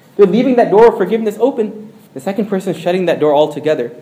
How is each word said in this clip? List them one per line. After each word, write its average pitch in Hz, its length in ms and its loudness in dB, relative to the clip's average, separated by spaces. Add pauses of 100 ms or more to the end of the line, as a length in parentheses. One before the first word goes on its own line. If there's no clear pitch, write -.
(160)
They're 202 120 6
leaving 247 280 0
that 214 140 2
door 214 180 6
of 220 100 2
forgiveness 208 420 -4
open. 233 540 -4 (200)
The 135 60 -14
second 196 260 -6
person 190 300 -6
is - 60 -16
shutting 180 260 -2
that 139 120 -2
door 151 140 2
altogether. 147 580 -2 (100)